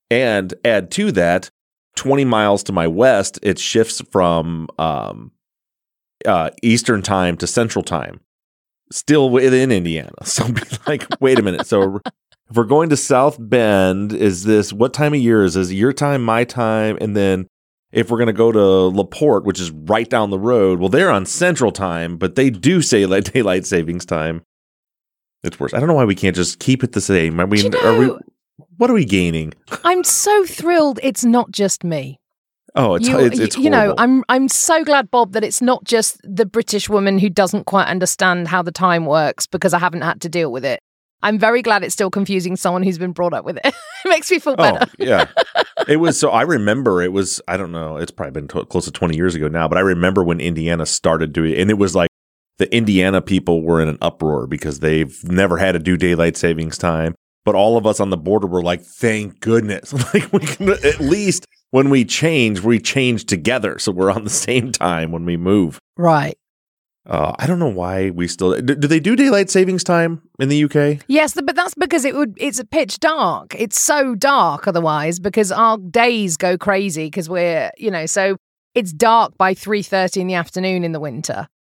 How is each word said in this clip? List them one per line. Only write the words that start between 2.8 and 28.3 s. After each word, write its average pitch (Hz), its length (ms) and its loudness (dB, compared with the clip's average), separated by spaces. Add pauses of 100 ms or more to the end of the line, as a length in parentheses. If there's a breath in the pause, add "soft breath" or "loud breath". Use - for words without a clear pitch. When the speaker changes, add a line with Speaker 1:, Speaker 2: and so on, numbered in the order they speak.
Speaker 1:
west, 101 560 2
it 95 160 -2
shifts - 420 0 (100)
from, 85 560 0 (120)
um, 57 520 -6 (960)
uh, 85 240 0 (120)
Eastern 117 400 2
time 90 360 0
to 87 100 -6
Central 117 360 -2
time, 50 380 -8 (720)
still 143 380 2
within 127 420 4
Indiana. 85 460 -2
<laughs> - 60 -20
So - 220 -4
I'll 120 80 -2
be - 80 -4 (260)
like, 147 180 -4 (140)
"Wait 131 200 4
a - 20 4
minute. 92 260 -2
So 98 380 0
if - 500 -16
we're 117 80 4
going 151 280 4
to 139 60 2
South 139 420 2
Bend, 104 720 2
is 95 320 0
this, 107 260 2
what 117 220 0
time 147 200 0
of 147 60 0
year 113 240 4
is 87 120 2
this? 92 160 -2
Your 107 220 0
time, 143 300 -2
my 113 220 0
time?" 110 560 -2
And 104 140 -2
then 95 320 0 (440)
if 113 180 0
we're 117 100 0
gonna 117 140 2
go 113 180 4
to 107 80 4 (380)
LaPorte, 101 460 2
which 95 160 -2
is 85 120 -8
right 98 380 -2
down 110 200 0
the 95 100 -2
road, 98 400 2
well, 92 100 0
they're 165 220 4
on 98 140 0
Central 135 460 0
time, 85 460 -6
but 90 180 -4
they 135 140 2
do 135 320 2
say, 101 240 2
like, 98 180 2
<laughs> - 100 -8
daylight 95 320 0
savings 85 400 -4
time. 82 380 -6 (1000)
It's - 160 -8
worse. 71 140 -4
I - 60 -2
don't 147 100 0
know 170 60 2
why 131 100 4
we 101 100 2
can't 92 200 0
just 87 240 -2
keep 131 240 0
it 120 100 -4
the 101 80 -2
same. 82 380 2
I 90 60 2
mean, 101 240 2
Speaker 2:
Do 101 80 0
you - 80 0
Speaker 1:
are 113 140 4
we, 127 80 4
Speaker 2:
know, - 120 -4 (580)